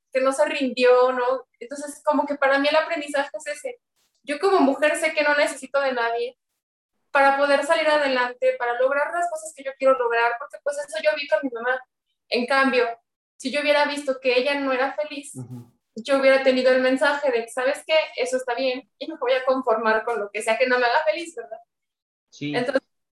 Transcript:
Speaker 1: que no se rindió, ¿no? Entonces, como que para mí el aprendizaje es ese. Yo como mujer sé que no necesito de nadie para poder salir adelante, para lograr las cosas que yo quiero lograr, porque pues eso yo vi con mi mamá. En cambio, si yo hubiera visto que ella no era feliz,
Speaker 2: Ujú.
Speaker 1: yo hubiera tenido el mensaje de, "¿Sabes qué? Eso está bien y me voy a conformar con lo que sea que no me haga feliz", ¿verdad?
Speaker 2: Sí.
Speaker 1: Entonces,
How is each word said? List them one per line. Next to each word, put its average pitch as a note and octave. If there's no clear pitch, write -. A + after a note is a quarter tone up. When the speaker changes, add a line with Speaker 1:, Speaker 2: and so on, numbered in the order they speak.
Speaker 1:
que C4
no C4+
se D4+
rindió, B3+
¿no? B3+
Entonces, C#4+
como D4
que C#4+
para C#4
mí C#4+
el D4+
aprendizaje D4
es D4+
ese. C#4
Yo C#4+
como F#4+
mujer C#4
sé D#4+
que D4+
no D4
necesito D4
de C4+
nadie A#3+
para C#4
poder C#4+
salir D#4+
adelante, B3+
para A#3+
lograr C#4+
las F4
cosas D#4+
que C4+
yo C4+
quiero C4
lograr, A#3
porque C#4+
pues C#4+
eso D4
yo D4+
vi D4
con D#4
mi C4
mamá. A#3+
En A#3+
cambio, C4
si B3+
yo D4
hubiera D4
visto C#4+
que B3+
ella C#4
no C4+
era C4+
feliz, D4+
Speaker 2:
Ujú. B2
Speaker 1:
yo C4+
hubiera C4+
tenido B3+
el B3+
mensaje C#4+
de, A3+
"¿Sabes C4+
qué? D#4+
Eso B3+
está B3+
bien C4
y C#4+
me D#4+
voy B3
a C4
conformar A3+
con A3+
lo G3+
que G#3+
sea A3
que B3+
no B3
me B3
haga C4
feliz", D#4+
¿verdad? -
Speaker 2:
Sí. D3
Speaker 1:
Entonces, B3+